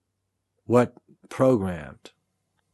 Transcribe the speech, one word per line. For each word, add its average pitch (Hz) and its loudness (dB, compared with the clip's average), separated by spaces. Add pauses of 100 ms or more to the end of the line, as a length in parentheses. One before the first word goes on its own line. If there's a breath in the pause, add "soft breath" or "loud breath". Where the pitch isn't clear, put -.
(680)
What 117 2 (340)
programmed 95 -2 (640)